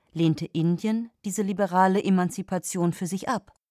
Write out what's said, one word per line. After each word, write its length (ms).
lehnte 300
Indien 640
diese 160
liberale 600
Emanzipation 920
für 140
sich 220
ab, 220